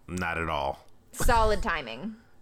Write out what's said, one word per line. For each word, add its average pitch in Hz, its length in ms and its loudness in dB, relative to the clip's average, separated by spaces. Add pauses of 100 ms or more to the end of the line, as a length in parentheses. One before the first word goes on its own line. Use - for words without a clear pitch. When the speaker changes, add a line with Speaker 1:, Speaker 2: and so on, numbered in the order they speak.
Speaker 1:
Not 85 320 -2
at 82 100 0
all. 69 340 -4 (280)
Speaker 2:
Solid 220 500 4
timing. 165 540 -6 (260)